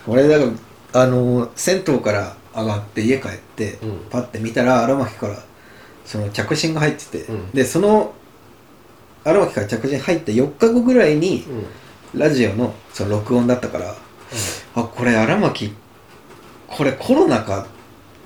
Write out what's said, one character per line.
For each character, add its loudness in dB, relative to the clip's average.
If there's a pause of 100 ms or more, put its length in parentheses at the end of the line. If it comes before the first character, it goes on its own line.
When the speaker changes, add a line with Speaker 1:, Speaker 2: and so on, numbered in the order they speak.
Speaker 1:
<laughs> -
俺、 4
だ 6
か 4 (480)
ら、 6
あ 6
の、 2
銭 0
湯 2
か 0
ら -4 (200)
上 -4
が -2
っ -6
て -8
家 2
帰 -8
っ -10
て、 -8
Speaker 2:
う -10
ん。 -8 (100)
Speaker 1:
パ -6
ッ -6
て -10
見 -4
た 0
ら、 4
荒 2
牧 -4
か -6
ら、 -10 (640)
そ -10
の、 -4
着 -4
信 -2
が -4
入 2
っ -10
て -16
て、 -10 (120)
Speaker 2:
う -6
ん。 -10
Speaker 1:
で、 2
そ 0
の、 4 (1080)
荒 4
牧 2
か -2
ら -4
着 -4
信 -2
入 0
っ -2
て -4
四 4
日 2
後 4
ぐ 4
ら 6
い 4
に、 0
Speaker 2:
う -10 (640)
ん。 -2
Speaker 1:
ラ 4
ジ 2
オ -2
の、 -2 (200)
そ -6
の、 -4
録 0
音 2
だ 2
っ -2
た -6
か -8
ら、 -8 (800)
Speaker 2:
う -2
ん。 -2
Speaker 1:
あ、 -
こ -8
れ 4
荒 2
牧、 -2 (960)
こ -4
れ 2
コ -2
ロ 4
ナ 0
か。 -6 (580)